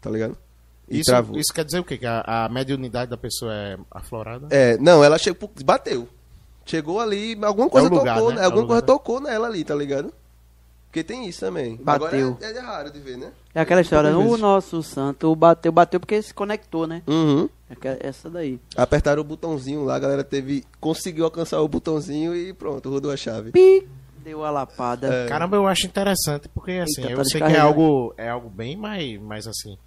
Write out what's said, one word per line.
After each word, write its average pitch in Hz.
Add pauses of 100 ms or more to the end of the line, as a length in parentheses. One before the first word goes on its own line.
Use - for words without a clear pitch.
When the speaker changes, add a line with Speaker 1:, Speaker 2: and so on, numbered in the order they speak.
Speaker 1:
tá 107
ligado? 110 (500)
E 117
Speaker 2:
Isso, 156
Speaker 1:
travou. 120
Speaker 2:
isso 151
quer 160
dizer 165
o 175
quê? 131
Que 123
a, 113
a 110
mediunidade 127
da 120
pessoa 113
é 101 (140)
aflorada? 113
Speaker 1:
É, 127
não, 151
ela 151
chegou, 202 (140)
bateu. 135 (580)
Chegou 165
ali, 220
alguma 214
Speaker 2:
É -
Speaker 1:
coisa 262
Speaker 2:
o 185
lugar, 233
Speaker 1:
tocou, 226
Speaker 2:
né? 233
Speaker 1:
né? 185
Alguma 185
Speaker 2:
É -
o 120
Speaker 1:
coisa 233
Speaker 2:
lugar, -
né? 233
Speaker 1:
tocou 254
nela 240
ali, 196
tá 151
ligado? 143 (760)
Porque 160
tem 233
isso 170
também. 160
Speaker 3:
Bateu. 139
Speaker 1:
Agora 123
é, 226
é -
raro 180
de 147
ver, 135
né? 131 (220)
Speaker 3:
É 165
aquela 175
história, 151
Speaker 1:
Poucas 165
Speaker 3:
o 233
Speaker 1:
vezes. 233
Speaker 3:
nosso 196
santo 139
bateu, 165
bateu 170
porque 214
se -
conectou, 202
né? 165
Speaker 1:
Uhum. 156 (220)
Speaker 3:
É 123
que-, 131 (100)
essa 139
daí. 156 (160)
Speaker 1:
Apertaram 147
o -
botãozinho 147
lá, 131
a 135
galera 139
teve, 139 (160)
conseguiu 160
alcançar 160
o 156
botãozinho 151
e 175
pronto, 139
rodou 139
a 139
chave. 110
Speaker 3:
Pi! 381 (360)
Deu 156
a 151
lapada. 127 (180)
Speaker 1:
É. -
Speaker 2:
Caramba, 165
eu 196
acho 185
interessante, 185
porque -
assim, 156
Speaker 3:
Eita, 123
Speaker 2:
eu 127
Speaker 3:
tá 139
Speaker 2:
sei 147
que 156
é 156
Speaker 3:
descarregando. 151
Speaker 2:
algo, 135
é 113
algo 120
bem 113
mais, 190
mais 107
assim 104